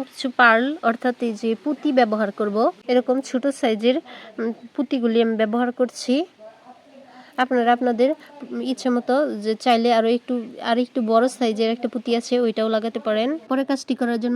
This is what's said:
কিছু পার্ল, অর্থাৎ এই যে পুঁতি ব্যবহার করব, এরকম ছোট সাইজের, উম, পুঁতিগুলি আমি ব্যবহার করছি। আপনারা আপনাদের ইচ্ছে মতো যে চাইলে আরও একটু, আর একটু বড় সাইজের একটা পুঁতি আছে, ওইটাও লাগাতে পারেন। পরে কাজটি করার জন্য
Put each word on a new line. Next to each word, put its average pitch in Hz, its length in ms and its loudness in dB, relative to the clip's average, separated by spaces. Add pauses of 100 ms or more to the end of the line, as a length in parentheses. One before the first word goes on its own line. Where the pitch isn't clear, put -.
কিছু - 200 -8 (120)
পার্ল, 233 240 6 (260)
অর্থাৎ 240 260 -2 (120)
এই 226 140 -2
যে 226 80 -2 (140)
পুঁতি 302 260 -2 (100)
ব্যবহার 214 300 2 (100)
করব, 214 180 -2 (340)
এরকম 247 240 2 (140)
ছোট 247 140 -2 (180)
সাইজের, 226 380 2
উম, - 520 -10 (240)
পুঁতিগুলি 240 500 0
আমি 226 160 0
ব্যবহার 240 280 0 (100)
করছি। 247 340 -2 (1300)
আপনারা 247 340 0
আপনাদের 247 320 2 (640)
ইচ্ছে 254 240 -2
মতো 240 180 0 (300)
যে 220 100 0 (120)
চাইলে 233 240 4 (100)
আরও 226 180 2
একটু, 247 160 -4 (360)
আর 233 160 2
একটু 262 140 -6 (120)
বড় 226 140 4 (120)
সাইজের 226 380 0
একটা 240 180 -6
পুঁতি 240 260 -4
আছে, 233 140 -6 (120)
ওইটাও 220 300 0
লাগাতে 220 320 -2
পারেন। 220 220 0 (200)
পরে 269 200 0
কাজটি 269 300 -2
করার 233 240 -2
জন্য 240 120 0